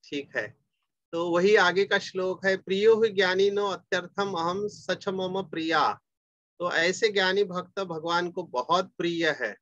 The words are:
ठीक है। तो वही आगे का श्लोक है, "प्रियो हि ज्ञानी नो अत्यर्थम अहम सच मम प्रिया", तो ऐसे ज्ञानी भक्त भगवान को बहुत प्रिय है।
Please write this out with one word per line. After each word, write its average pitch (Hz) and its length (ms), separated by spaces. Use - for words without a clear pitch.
ठीक 143 320
है। 107 220
तो 170 200
वही 185 240
आगे 185 300
का 202 140
श्लोक 185 460
है, 190 120
"प्रियो 214 460
हि 226 60
ज्ञानी 190 420
नो 202 160
अत्यर्थम 190 680
अहम 180 340
सच - 400
मम 190 360
प्रिया", 160 560
तो 175 120
ऐसे 185 380
ज्ञानी 196 340
भक्त 180 360
भगवान 170 520
को 180 120
बहुत 165 540
प्रिय 170 320
है। 123 320